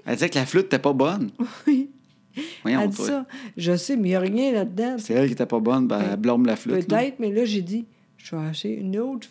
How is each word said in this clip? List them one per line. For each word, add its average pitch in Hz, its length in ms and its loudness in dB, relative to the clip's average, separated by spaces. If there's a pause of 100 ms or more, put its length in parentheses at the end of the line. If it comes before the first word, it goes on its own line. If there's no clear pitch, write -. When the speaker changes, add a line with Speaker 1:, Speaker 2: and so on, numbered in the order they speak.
Speaker 1:
Elle - 80 -2
disait 170 160 2
que - 100 -4
la 127 60 2
flûte 180 220 2
était 131 120 2
pas 143 140 2
bonne. 127 380 0 (360)
Speaker 2:
Oui. 277 220 2 (760)
Speaker 1:
Voyons, 226 180 2
Speaker 2:
Elle 208 80 2
dit 202 80 -4
Speaker 1:
toi. 226 80 -4
Speaker 2:
ça. 269 200 -2 (320)
Je 175 200 2
sais, 269 180 -2
mais 208 140 2
il - 20 2
y 185 40 4
a 185 40 2
rien 220 320 0
là-dedans. 220 460 -2
Speaker 1:
C'est 220 160 -4
elle 139 140 4
qui 120 60 0
était 117 120 -2
pas 117 140 0
bonne, 123 280 2
ben, 107 120 0
Speaker 2:
Ben, 104 120 0
Speaker 1:
elle 101 80 -2
blâme 120 260 4
la 113 100 2
flûte, 165 360 0
là. 208 80 4
Speaker 2:
peut-être, 269 200 -2
mais 214 120 -2
là, 220 140 2
j'ai 208 160 0
dit, « 208 240 -6 (320)
Je - 180 -12
vais 160 120 -4
acheter 160 280 -6
une 196 240 -4
autre 254 320 -6